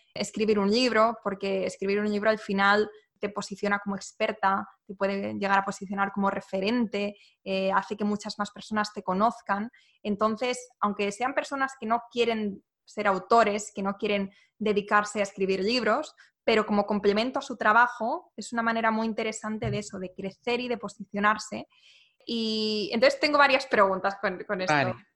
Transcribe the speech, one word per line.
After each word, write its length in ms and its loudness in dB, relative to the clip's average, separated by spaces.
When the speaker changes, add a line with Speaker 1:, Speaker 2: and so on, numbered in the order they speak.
Speaker 1:
escribir 460 0
un 100 4
libro, 540 4
porque 420 -2
escribir 360 -2
un 100 0
libro 180 2
al 100 2
final 520 2
te 120 -4
posiciona 500 -4
como 160 -4
experta, 720 -2
te 80 -14
puede 420 -2
llegar 240 0
a 40 2
posicionar 480 -4
como 180 2
referente, 880 -2
eh, 260 0
hace 240 -2
que 80 -4
muchas 340 -4
más 140 -6
personas 400 -4
te 100 -12
conozcan. 720 0
Entonces, 640 -2
aunque 320 -2
sean 200 -4
personas 460 -4
que 60 -10
no 160 0
quieren 500 -2
ser 240 -4
autores, 640 2
que 100 -6
no 120 -2
quieren 380 -2
dedicarse 640 0
a 20 2
escribir 380 -2
libros, 520 0
pero 200 4
como 200 2
complemento 540 2
a 20 -2
su 160 -10
trabajo, 800 2
es 160 -12
una 100 -2
manera 300 2
muy 160 0
interesante 640 -4
de 80 -2
eso, 200 -10
de 140 -10
crecer 460 -4
y 80 -4
de 100 -4
posicionarse. 920 -4
Y 680 -2
entonces 260 2
tengo 180 2
varias 280 4
preguntas 560 2
con, 240 -4
con 160 -4
esto, 120 2
Speaker 2:
Vale. 200 2